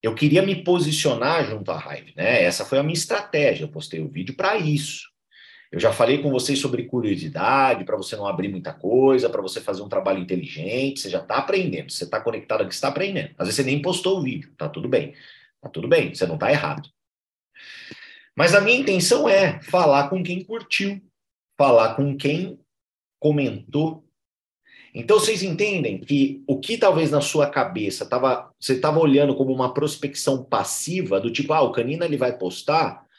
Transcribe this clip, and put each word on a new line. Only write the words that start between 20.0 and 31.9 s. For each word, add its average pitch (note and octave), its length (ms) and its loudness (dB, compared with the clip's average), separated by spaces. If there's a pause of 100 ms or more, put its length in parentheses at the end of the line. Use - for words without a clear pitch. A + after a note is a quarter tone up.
com F#3 140 -2
quem F3 220 -6
curtiu, G3+ 560 -4 (560)
falar A#2+ 380 6
com C#3 220 0
quem D#3+ 420 -4 (680)
comentou. D3 800 0 (880)
Então, - 240 4
vocês G#3 240 0
entendem E3+ 560 -2
que C#3 480 0
o C3+ 140 0
que A3+ 160 -4
talvez D#3+ 340 4
na C#3+ 120 2
sua D3 260 2
cabeça G#2 560 -2
tava, B2+ 560 0
você B2+ 180 0
tava D3+ 220 2
olhando C#3 340 6
como C3 160 0
uma B2+ 220 0
prospecção C#3 720 -4
passiva, - 760 -2
do A#2 140 -2
tipo, D3 220 -2
"Ah, D#3 80 4
o B2 100 2
Canina C#3+ 320 -2